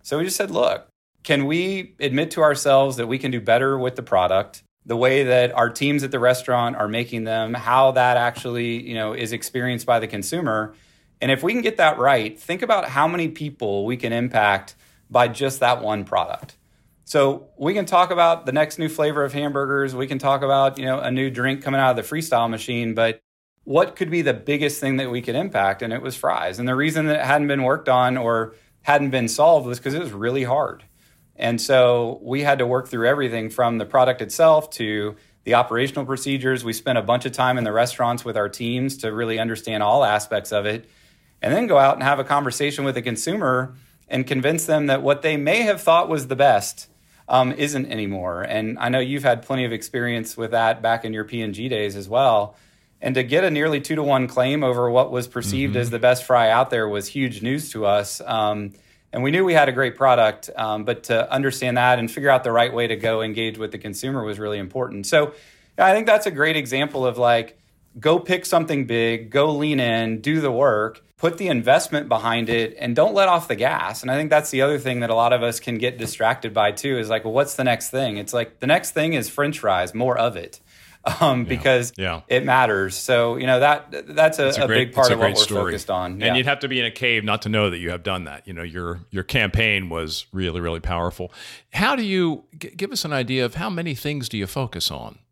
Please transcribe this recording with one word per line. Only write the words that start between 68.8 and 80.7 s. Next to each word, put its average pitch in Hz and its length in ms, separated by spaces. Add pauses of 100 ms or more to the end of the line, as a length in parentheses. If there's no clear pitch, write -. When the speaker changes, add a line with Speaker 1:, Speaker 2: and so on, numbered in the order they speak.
Speaker 1:
big, 117 440
go 143 220
lean 147 300
in, 113 400
do 160 180
the 143 120
work, 113 500 (160)
put 165 200
the 190 120
investment 143 580
behind 117 420
it, 117 300
and 120 160
don't 190 180
let 196 140
off 175 220
the 110 60
gas. 117 460
And 127 80
I 131 60
think 151 140
that's 151 200
the 131 120
other 143 180
thing 123 220
that 117 80
a 113 60
lot 120 180
of 120 100
us 117 160
can 120 180
get 113 200
distracted 113 560
by 104 180
too, 131 260
is 110 120
like, 110 140
"Well, 110 100
what's 143 220
the 131 80
next 120 280
thing?" 127 260
It's 101 160
like, 120 280
the 127 60
next 165 240
thing 160 220
is 120 160
French 147 300
fries, 92 340
more 123 240
of 117 180
it, 85 240 (640)